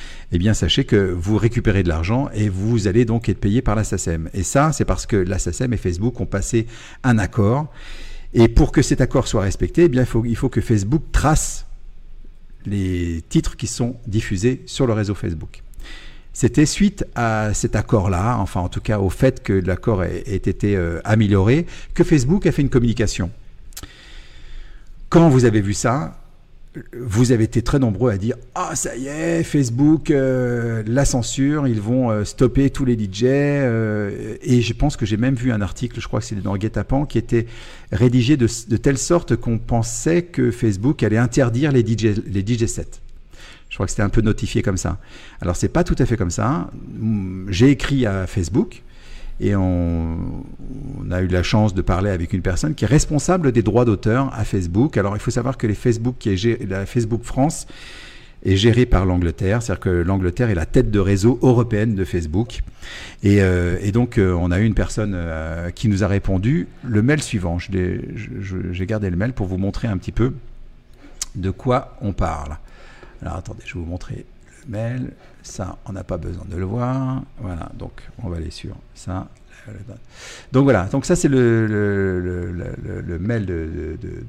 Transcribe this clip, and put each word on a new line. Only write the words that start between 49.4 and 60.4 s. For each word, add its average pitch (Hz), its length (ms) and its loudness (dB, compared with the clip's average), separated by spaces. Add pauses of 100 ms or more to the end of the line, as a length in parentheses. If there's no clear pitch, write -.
on, 85 600 0 (840)
on 101 120 -8
a 90 100 0
eu 92 60 0
la 90 160 0
chance 107 320 2
de 92 60 2
parler 95 280 0
avec 87 220 -2
une 92 100 -2
personne 113 340 0
qui 113 100 0
est - 20 0
responsable 151 640 2
des 113 100 4
droits 113 220 2
d'auteur 117 500 2
à 104 120 -4
Facebook. 98 500 0
Alors, 98 220 0
il - 20 -6
faut 123 120 -4
savoir 123 260 -2
que 117 100 -2
les 101 80 0
Facebook 120 420 0
qui - 120 -4
est 95 80 2
gé-, 110 280 0
la 95 200 -4
Facebook 113 380 -2
France - 440 -2 (760)
est 98 100 4
gérée 117 300 6
par 95 200 4
l'Angleterre, 90 560 0
c'est-à-dire 98 200 -4
que 98 80 0
l'Angleterre 92 600 0